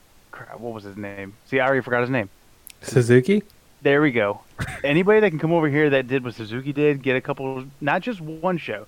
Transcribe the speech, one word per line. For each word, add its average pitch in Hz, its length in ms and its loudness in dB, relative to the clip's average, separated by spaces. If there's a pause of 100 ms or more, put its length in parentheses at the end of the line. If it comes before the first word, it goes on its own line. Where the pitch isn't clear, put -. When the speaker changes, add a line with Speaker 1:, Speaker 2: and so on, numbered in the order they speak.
(300)
Speaker 1:
crap, - 300 -18
what 117 140 -10
was 104 100 -14
his 98 120 -16
name? 101 360 -12 (140)
See, 135 120 0
I 131 80 2
already 135 160 2
forgot 120 200 0
his 123 80 -2
name. 120 180 -2 (540)
Speaker 2:
Suzuki? 127 600 4 (400)
Speaker 1:
There 143 200 4
we 151 100 2
go. 104 300 0 (420)
Anybody 185 360 4
that 208 100 4
can 156 80 -6
come 160 160 0
over 160 120 2
here 147 240 2
that 135 160 2
did 131 160 -2
what 120 120 -8
Suzuki 120 380 -8
did, 143 300 2
get 127 140 2
a 131 40 0
couple, 135 440 -8 (160)
not 151 220 0
just 226 180 -8
one 160 380 -4
show, 107 300 -10